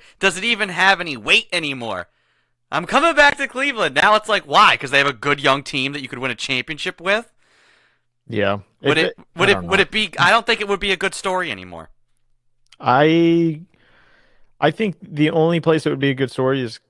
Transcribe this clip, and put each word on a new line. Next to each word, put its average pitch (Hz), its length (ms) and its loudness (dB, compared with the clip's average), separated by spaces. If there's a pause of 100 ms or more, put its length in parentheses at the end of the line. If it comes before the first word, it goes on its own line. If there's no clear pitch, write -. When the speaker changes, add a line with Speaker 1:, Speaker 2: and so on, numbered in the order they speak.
(200)
Speaker 1:
Does 190 180 0
it 190 60 -10
even 214 260 -4
have 180 320 2
any 156 160 -8
weight 160 340 0
anymore? 123 560 -6 (640)
I'm 156 140 -4
coming 294 300 2
back 285 220 4
to 277 100 -6
Cleveland. 233 480 -4
Now 196 200 4
it's 208 140 -2
like, 202 140 0
why? 151 340 4
'Cause 131 140 -8
they 139 80 2
have 139 80 2
a 139 60 0
good 143 280 -2
young 139 220 2
team 139 300 -6
that 147 80 -10
you 127 60 -12
could 123 120 -12
win 127 120 -6
a 113 40 -8
championship 139 640 -8
with? 202 300 -2 (960)
Speaker 2:
Yeah. 101 320 -2 (220)
Speaker 1:
Would 147 160 2
Speaker 2:
If 160 80 2
Speaker 1:
it, - 120 -6
Speaker 2:
it, - 80 -20 (100)
Speaker 1:
would 185 140 2
Speaker 2:
I - 20 6
Speaker 1:
it, 196 40 2
Speaker 2:
don't 180 120 -6
Speaker 1:
would 190 100 0
Speaker 2:
know. 196 40 6
Speaker 1:
it 180 100 -2
be, 208 280 -4
I 175 100 4
don't 220 160 2
think 220 160 -2
it 208 60 -8
would 196 120 -2
be 202 120 -4
a 185 60 -2
good 190 180 -4
story 185 360 -4
anymore. 90 380 -14 (920)
Speaker 2:
I, 165 800 2 (1000)
I 156 100 4
think 208 300 -4
the 151 300 -2
only 165 280 2
place 156 260 0
it 151 40 0
would 139 100 -2
be 139 120 0
a 131 40 -2
good 131 160 -2
story 131 300 0
is 113 180 -8 (100)